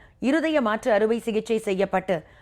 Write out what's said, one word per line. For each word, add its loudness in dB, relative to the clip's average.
இருதய 0
மாற்று 0
அறுவை 2
சிகிச்சை -2
செய்யப்பட்டு 0